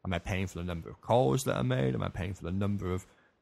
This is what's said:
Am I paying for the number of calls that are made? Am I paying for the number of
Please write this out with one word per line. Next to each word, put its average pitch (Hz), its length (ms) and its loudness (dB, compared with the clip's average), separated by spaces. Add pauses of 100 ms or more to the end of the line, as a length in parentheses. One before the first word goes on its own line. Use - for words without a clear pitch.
Am 92 80 -2
I 85 80 0
paying 98 260 -2
for 87 120 -8
the 87 60 -6
number 87 240 -6
of - 120 -14
calls 131 440 4
that - 120 0
are 123 80 2
made? 127 300 2
Am 110 80 -2
I - 60 -2
paying 90 260 -4
for - 100 -14
the 85 80 -2
number 98 400 0
of 92 140 -4 (360)